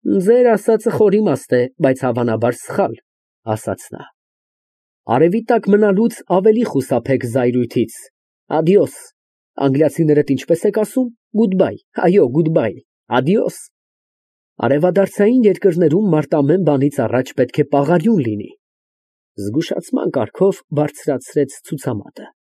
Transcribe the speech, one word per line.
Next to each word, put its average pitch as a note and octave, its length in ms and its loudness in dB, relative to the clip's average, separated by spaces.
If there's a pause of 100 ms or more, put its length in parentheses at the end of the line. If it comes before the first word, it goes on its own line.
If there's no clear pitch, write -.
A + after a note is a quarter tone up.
«Ձեր G#3+ 440 2
ասածը A3 460 0
խորիմաստ G3+ 560 0
է, B2 120 2 (120)
բայց C3 320 -2
հավանաբար A#2+ 480 -2
սխալ», - 400 -4 (520)
ասաց A2 420 -6
նա։ - 160 -16 (1000)
«Արևի E3+ 360 2
տակ A3+ 240 -2
մնալուց G#3 640 2
ավելի G#3+ 360 2
խուսափեք B2+ 640 -2
զայրույթից։ A#2+ 720 -2 (520)
Ադիոս։ D#3+ 440 2 (640)
Անգլիացիներդ D3 760 2
ինչպես D#3+ 300 -2
եք G#3+ 160 0
ասում, B3 280 -2 (240)
goodbye, F#3 500 0 (120)
այո, F3+ 360 2
goodbye, D3 540 -2 (260)
ադիոս։ C#3+ 480 0 (1000)
Արևադարձային F#3 840 2
երկրներում F3+ 680 2
մարդ D#3 260 0
ամեն D#3 280 2
բանից C#3+ 340 0
առաջ B2 340 -2
պետք C3 280 -2
է D3 120 2
պաղարյուն E3 480 2
լինի»։ G#2+ 300 -6 (880)
Զգուշացման B2+ 760 -4
կարգով F#3 460 -2 (100)
բարձրացրեց D3 840 -4 (100)
ցուցամատը։ - 640 -10 (180)